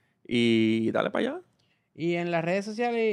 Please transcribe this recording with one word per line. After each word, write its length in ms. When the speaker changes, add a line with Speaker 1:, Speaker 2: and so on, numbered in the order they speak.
Speaker 1:
y 600
dale 200
para 200
allá. 100
Speaker 2:
Y 200
en 160
las 140
redes 200
sociales, 360